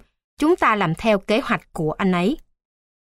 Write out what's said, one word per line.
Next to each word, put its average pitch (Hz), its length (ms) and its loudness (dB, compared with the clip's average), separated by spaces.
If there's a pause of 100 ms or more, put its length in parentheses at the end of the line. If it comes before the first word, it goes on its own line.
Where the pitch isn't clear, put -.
(380)
chúng 330 180 2
ta 240 200 2
làm 170 180 0
theo 214 240 0
kế 214 220 -2
hoạch - 320 -6
của 156 200 -2
anh 190 200 0
ấy." 185 240 0 (720)